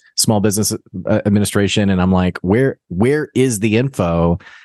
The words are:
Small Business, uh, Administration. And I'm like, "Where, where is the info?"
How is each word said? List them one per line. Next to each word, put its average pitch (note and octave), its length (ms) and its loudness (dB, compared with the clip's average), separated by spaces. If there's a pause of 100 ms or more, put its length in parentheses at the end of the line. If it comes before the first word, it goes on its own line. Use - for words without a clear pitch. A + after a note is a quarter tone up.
(180)
Small G#2+ 220 0
Business, G#2 320 0
uh, - 520 -4
Administration. G2+ 640 0
And F#2 140 0
I'm F#2 100 2
like, F2+ 300 2
"Where, A#2+ 360 0 (100)
where B2+ 460 -2
is A#2+ 260 0
the A2 180 0
info?" F2 600 0 (260)